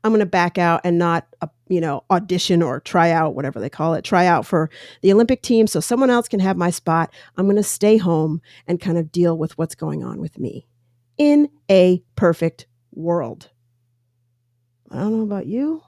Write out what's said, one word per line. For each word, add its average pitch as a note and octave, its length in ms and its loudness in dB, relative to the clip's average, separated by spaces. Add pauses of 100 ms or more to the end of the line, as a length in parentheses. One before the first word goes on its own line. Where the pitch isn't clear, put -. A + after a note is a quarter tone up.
I'm A3 100 2
gonna G#3 140 4
back F3 300 0
out E3+ 260 2
and F3 160 0
not, E3+ 280 0 (140)
uh, D#3+ 60 -6 (220)
you F3+ 120 0
know, D3+ 300 -6
audition F3+ 520 0
or B2+ 180 -4
try E3+ 300 2
out, D#3+ 240 0
whatever C3 260 -6
they A2+ 80 -8
call E3 260 -4
it, - 80 -6
try F3+ 240 2
out E3+ 200 2
for D#3+ 240 -2 (320)
the G3 100 4
Olympic A#3 300 2
team A3 240 2
so F3+ 120 -4
someone B3 320 0
else A#3+ 160 0
can G3+ 140 -4
have F#3+ 160 0
my F3 140 0
spot. E3 420 -2 (240)
I'm F#3 100 -2
gonna G3+ 160 2
stay G#3 340 2
home D#3+ 440 0 (260)
and F3 140 -4
kind E3+ 180 -2
of D#3 140 -6
deal F3 240 0
with E3 220 -8
what's D#3+ 160 -4
going D#3 280 -8
on - 180 -10
with D#3+ 180 -12
me." - 280 -10 (520)
In D4 320 4 (200)
a F3+ 320 6 (140)
perfect E3 500 -2 (260)
world. D#3+ 580 -6 (1400)
I - 80 -10
don't G#3+ 180 -2
know A3 60 -2
about G3+ 240 -6
you. C#4+ 420 -4